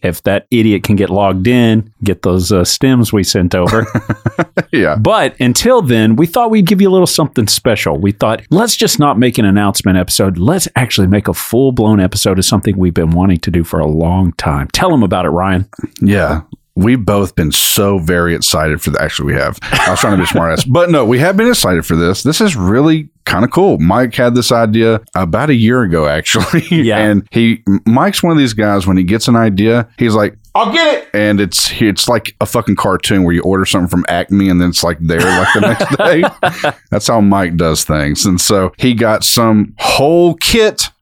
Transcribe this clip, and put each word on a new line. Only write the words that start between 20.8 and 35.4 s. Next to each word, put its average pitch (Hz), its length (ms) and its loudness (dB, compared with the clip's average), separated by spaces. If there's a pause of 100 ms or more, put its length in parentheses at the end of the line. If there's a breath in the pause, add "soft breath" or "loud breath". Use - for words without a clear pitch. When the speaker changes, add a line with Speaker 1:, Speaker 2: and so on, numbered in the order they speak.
Speaker 2:
no, 151 140 2
we 120 160 2
have 180 160 2
been 226 140 2
excited 92 360 0
for 85 120 0
this. 85 260 0
This 156 160 -2
is 208 160 0
really 143 540 0 (160)
kinda 104 240 0
cool. 170 280 2
Mike 104 380 0
had 123 200 0
this 123 180 0
idea 113 480 2 (120)
about 95 360 -2
a 147 40 4
year 120 280 2
ago, 82 260 0
actually. 90 600 -2
<laughs> - 40 -2
Speaker 1:
Yeah. 120 280 2
Speaker 2:
And 104 320 0
he, 113 300 0 (240)
Mike's 147 380 0
one 170 80 2
of 165 60 2
these 131 160 0
guys, 104 340 0
when 95 80 2
he 92 80 2
gets 104 240 -2
an 120 80 2
idea, 113 640 0
he's 113 180 0
like, 104 220 -2 (180)
Speaker 3:
I'll 214 180 0
get 311 240 0
it. - 160 -12
Speaker 2:
And 104 280 0
it's, - 300 -4 (100)
it's 104 280 0
like 117 320 -2
a 104 40 -2
fucking 107 320 -2
cartoon 95 460 0
where 87 100 2
you 85 100 0
order 95 220 0
something 90 240 -2
from 87 200 -2
Acme 95 400 0
and 90 120 2
then 87 80 0
it's, - 140 -4
like, 85 160 -2
there, 82 200 -2
like, 90 340 0